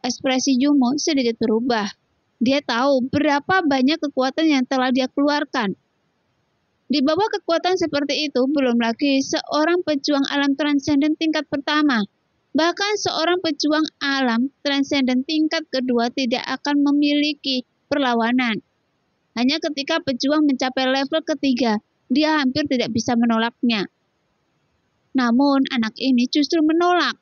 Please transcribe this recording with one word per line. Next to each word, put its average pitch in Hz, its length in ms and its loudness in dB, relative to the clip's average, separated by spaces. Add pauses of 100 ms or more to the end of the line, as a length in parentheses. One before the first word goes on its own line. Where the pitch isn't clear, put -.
Ekspresi 262 560 -2
Yumo 285 400 2
sedikit 262 400 -2
berubah. 220 480 0 (480)
Dia 269 240 0
tahu 262 480 0
berapa 294 560 0
banyak 277 320 2
kekuatan 285 480 -2
yang 277 240 4
telah 262 240 0
dia 262 160 0
keluarkan. 285 640 -2 (1120)
Di 294 160 0
bawah 311 320 0
kekuatan 349 480 -2
seperti 285 480 -2
itu, 254 160 0
belum 262 320 0
lagi 233 480 0
seorang 330 560 -2
pejuang 285 480 -2
alam 277 240 0
transenden 294 640 0
tingkat 311 320 -4
pertama. 285 560 0 (480)
Bahkan 349 480 0
seorang 349 400 0
pejuang 311 420 0 (140)
alam 269 640 -2
transenden 277 640 0
tingkat 311 480 -2
kedua 247 400 0
tidak 254 320 -2
akan 285 400 0
memiliki 294 800 0 (240)
perlawanan. 240 720 0 (720)
Hanya 254 240 0
ketika 311 480 -4
pejuang 285 400 0
mencapai 262 400 0
level 269 400 0
ketiga, 254 560 0 (260)
dia 302 300 2
hampir 294 320 0
tidak 233 240 -2
bisa 233 240 0
menolaknya. 233 720 0 (1300)
Namun, 269 560 2
anak 226 240 -2
ini 254 320 0
justru 302 320 0
menolak. 320 600 2